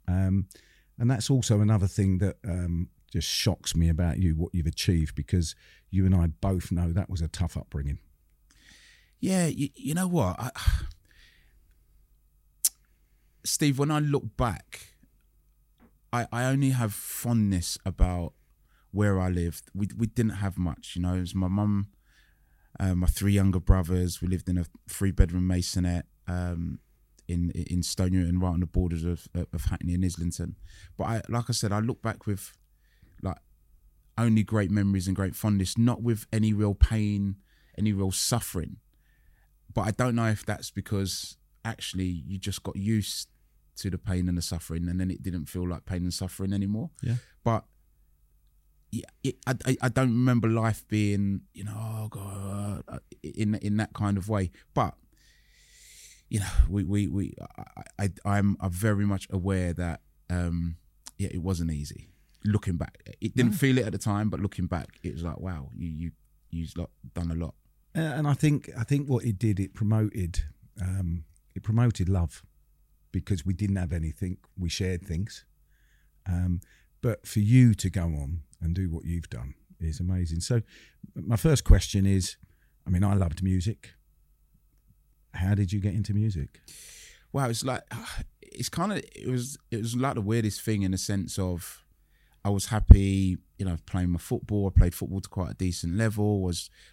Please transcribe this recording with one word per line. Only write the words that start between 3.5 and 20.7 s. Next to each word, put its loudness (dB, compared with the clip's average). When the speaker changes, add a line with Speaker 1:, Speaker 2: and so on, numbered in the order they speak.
Speaker 1:
me 4
about 2
you, 4
what -2
you've 2
achieved, 2
because 0
you 2
and 6
I 4
both -2
know 0
that 0
was -2
a -2
tough -4
upbringing. -6
Speaker 2:
Yeah, 2
y-, -2
you -6
know 0
what? 0
I, -6
<sighs> -12
Steve, 0
when 0
I 0
look -2
back, -4
I, -2
I -2
only 2
have 0
fondness 0
about 0
where 2
I 2
lived. -2
We, -2
we 0
didn't 0
have -4
much, -4